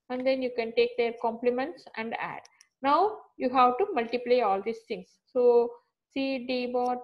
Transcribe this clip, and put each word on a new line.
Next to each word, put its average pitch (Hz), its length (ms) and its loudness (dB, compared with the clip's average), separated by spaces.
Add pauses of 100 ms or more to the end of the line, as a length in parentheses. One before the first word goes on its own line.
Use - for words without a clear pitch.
(100)
and 254 160 -6
then 262 160 0
you 247 140 -4
can 226 180 -4
take 240 220 0
their 233 240 0
complements 247 640 -2 (120)
and 226 240 -6
add. 165 200 -8 (420)
Now 311 340 2 (200)
you 262 140 -2
have 247 280 4
to 403 140 2
multiply 240 480 0
all 196 240 0
these 226 220 -6
things. 190 220 -10 (240)
So 240 380 4 (420)
C, 269 340 -4
D 247 260 -4
bar, 247 320 -2